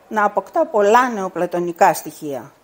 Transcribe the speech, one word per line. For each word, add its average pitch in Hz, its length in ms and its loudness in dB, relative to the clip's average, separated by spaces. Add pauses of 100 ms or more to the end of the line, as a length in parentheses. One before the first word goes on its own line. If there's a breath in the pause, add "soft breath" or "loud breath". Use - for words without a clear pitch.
να 214 160 0
αποκτά 208 420 0
πολλά 233 440 2
νεοπλατωνικά 175 840 0
στοιχεία. 147 580 -10 (120)